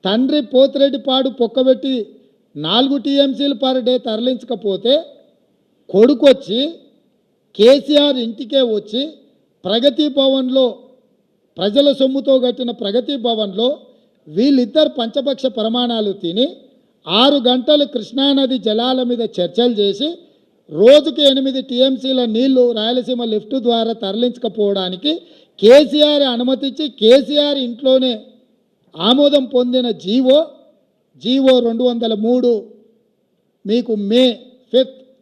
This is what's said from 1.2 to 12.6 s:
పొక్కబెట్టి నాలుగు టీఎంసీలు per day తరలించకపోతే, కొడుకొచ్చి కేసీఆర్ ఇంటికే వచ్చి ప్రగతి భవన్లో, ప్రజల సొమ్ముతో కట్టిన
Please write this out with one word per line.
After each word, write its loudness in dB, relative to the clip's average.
పొక్కబెట్టి 0
నాలుగు 0
టీఎంసీలు -2
per 0
day 0
తరలించకపోతే, -4
కొడుకొచ్చి 4
కేసీఆర్ 4
ఇంటికే -4
వచ్చి -6
ప్రగతి 0
భవన్లో, 0
ప్రజల 0
సొమ్ముతో 0
కట్టిన -6